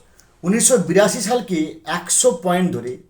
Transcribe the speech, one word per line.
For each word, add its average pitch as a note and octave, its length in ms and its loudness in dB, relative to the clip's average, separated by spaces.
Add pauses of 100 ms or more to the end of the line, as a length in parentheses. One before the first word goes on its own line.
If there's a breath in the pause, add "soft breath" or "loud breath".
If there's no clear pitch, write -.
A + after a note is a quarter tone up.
(460 soft breath)
উনিশশো A3+ 300 2 (120)
বিরাশি G3+ 400 2
সালকে A3 300 -2 (400)
একশো - 300 0 (160)
পয়েন্ট F3+ 320 2
ধরে A#2+ 160 -8 (180)